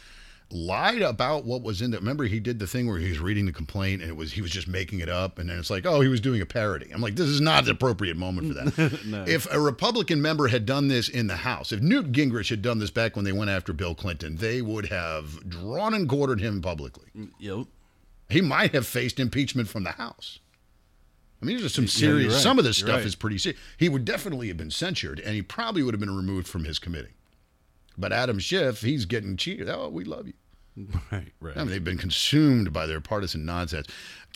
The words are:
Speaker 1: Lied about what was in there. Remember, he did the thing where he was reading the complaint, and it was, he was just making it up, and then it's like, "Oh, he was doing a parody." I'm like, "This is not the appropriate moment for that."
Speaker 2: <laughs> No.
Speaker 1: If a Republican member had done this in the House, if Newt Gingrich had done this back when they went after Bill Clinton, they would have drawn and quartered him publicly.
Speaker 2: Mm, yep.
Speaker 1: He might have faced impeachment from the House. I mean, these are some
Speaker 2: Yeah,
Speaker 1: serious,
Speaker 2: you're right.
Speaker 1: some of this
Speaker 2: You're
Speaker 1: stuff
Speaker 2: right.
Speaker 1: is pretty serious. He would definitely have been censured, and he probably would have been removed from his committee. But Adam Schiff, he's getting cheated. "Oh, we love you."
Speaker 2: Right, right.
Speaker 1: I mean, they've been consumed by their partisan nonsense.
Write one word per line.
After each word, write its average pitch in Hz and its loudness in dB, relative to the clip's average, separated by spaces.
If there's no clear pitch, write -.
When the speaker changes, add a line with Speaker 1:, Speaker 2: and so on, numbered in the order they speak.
Speaker 1:
Lied 123 0
about 131 2
what 123 -4
was 110 -4
in 123 0
there. 104 -2
Remember, 135 0
he 110 2
did 117 -2
the 104 -4
thing 123 0
where 98 0
he 87 0
was 78 0
reading 101 2
the 90 0
complaint, 95 -2
and 82 -6
it 80 -8
was, 78 -6
he 98 -4
was 87 -2
just 90 -4
making 92 -2
it 82 -4
up, 90 -2
and 85 -4
then 87 -4
it's 82 -4
like, 95 0
"Oh, 156 6
he 135 8
was 127 4
doing 117 2
a 85 -2
parody." 104 -2
I'm 90 -4
like, 107 -2
"This 165 2
is 143 2
not 147 6
the 113 2
appropriate 95 2
moment 92 -2
for 147 -4
that." 156 2
Speaker 2:
<laughs> 107 -10
No. 107 -6
Speaker 1:
If 160 0
a 147 4
Republican 160 2
member 151 2
had 113 2
done 139 2
this 123 2
in 113 0
the 90 -2
House, 90 -4
if 107 0
Newt 185 4
Gingrich 120 2
had 107 -2
done 117 2
this 101 0
back 113 0
when 101 0
they 98 2
went 101 0
after 95 -2
Bill 85 -2
Clinton, 78 -6
they 113 0
would 107 -4
have 80 -6
drawn 117 -2
and 185 2
quartered 135 2
him 104 0
publicly. 78 -6
Speaker 2:
Mm, 107 -12
yep. 117 -6
Speaker 1:
He 160 4
might 165 4
have 131 2
faced 123 -2
impeachment 123 0
from 104 -4
the 85 -4
House. - -10
I - -4
mean, 214 -2
these 220 -4
are - 0
some 127 2
Speaker 2:
Yeah, 98 2
Speaker 1:
serious, 151 6
Speaker 2:
you're 107 4
right. 139 6
Speaker 1:
some 254 6
of - 8
this 110 4
Speaker 2:
You're 98 0
Speaker 1:
stuff 120 4
Speaker 2:
right. 104 0
Speaker 1:
is 98 0
pretty 107 -2
serious. - -2
He 165 4
would 139 2
definitely 147 -4
have 87 -6
been 78 -8
censured, 135 -4
and 107 -4
he 101 -2
probably 214 -2
would 123 2
have 104 0
been 98 -2
removed 95 0
from 85 -4
his 76 -4
committee. 73 -8
But 98 -2
Adam 117 0
Schiff, 131 0
he's 123 0
getting 98 -4
cheated. 131 -4
"Oh, - -4
we 165 -8
love - -8
you." - -14
Speaker 2:
Right, 90 -6
right. 76 -10
Speaker 1:
I - -6
mean, 117 -2
they've 92 -4
been 87 -2
consumed 123 4
by 80 -2
their 78 -4
partisan 85 -4
nonsense. 85 -4